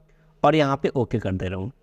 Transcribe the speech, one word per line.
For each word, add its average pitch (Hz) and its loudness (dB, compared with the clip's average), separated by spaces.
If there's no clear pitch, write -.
और 151 4
यहाँ 139 2
पे - -2
ओके 117 -2
कर 101 -4
दे 92 -4
रहा 92 -6
हूँ। 104 -8